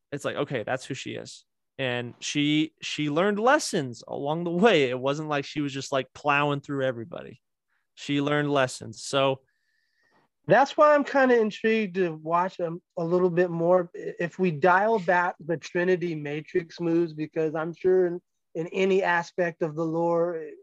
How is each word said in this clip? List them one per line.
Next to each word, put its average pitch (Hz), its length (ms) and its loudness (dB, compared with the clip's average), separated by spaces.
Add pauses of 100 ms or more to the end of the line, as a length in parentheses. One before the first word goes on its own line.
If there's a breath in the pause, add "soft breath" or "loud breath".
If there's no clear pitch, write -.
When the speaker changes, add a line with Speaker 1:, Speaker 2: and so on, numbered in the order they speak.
(120)
Speaker 1:
It's 147 140 -8
like, 117 100 -6
okay, 135 280 -4
that's 131 220 -4
who 139 100 -8
she 120 160 -10
is. 113 340 -14 (320)
And 123 420 -6
she, 151 640 0
she - 280 -6
learned 196 300 0
lessons 214 640 0
along 147 380 -4
the 170 80 -4
way. 175 380 4
It 127 100 -4
wasn't 147 300 -4
like 143 160 -2
she - 160 -6
was 143 120 -4
just, 135 200 -8
like, 131 200 -2
plowing 143 460 0
through 139 260 -6
everybody. 113 540 -8 (560)
She 143 240 -4
learned 147 320 0
lessons. 123 500 -2
So 135 380 0 (1080)
Speaker 2:
that's 247 280 4
why 302 200 8
I'm 285 80 4
kinda 262 360 4
intrigued 214 560 0
to 180 200 0
watch 170 420 -2
them 175 240 -6 (160)
a 175 60 -2
little 180 260 2
bit 175 220 2
more. 170 420 2
If 170 460 -6
we 185 120 2
dial 185 480 4
back 180 360 0 (100)
the 165 120 -2
Trinity 175 580 -2
Matrix 151 640 -6
moves, 170 340 0
because 156 400 -4
I'm 165 220 -6
sure 185 320 4
in, 175 120 -6 (360)
in 165 140 -4
any 190 340 2
aspect 170 580 -2
of 156 140 -2
the 165 100 -2
lore, 170 580 0 (200)